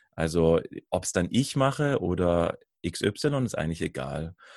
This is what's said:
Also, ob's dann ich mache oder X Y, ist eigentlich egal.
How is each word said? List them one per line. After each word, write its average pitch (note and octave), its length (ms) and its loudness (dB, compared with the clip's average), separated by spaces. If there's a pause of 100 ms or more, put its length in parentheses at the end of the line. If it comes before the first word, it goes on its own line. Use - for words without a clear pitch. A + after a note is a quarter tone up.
(120)
Also, E2 480 4 (300)
ob's F2+ 220 -2
dann F2 180 2
ich B2+ 260 0
mache C#3 440 2
oder F2 580 2 (240)
X E2+ 200 -6
Y, C3 440 0
ist - 120 -6
eigentlich D#2+ 240 -2
egal. D2 540 -6 (200)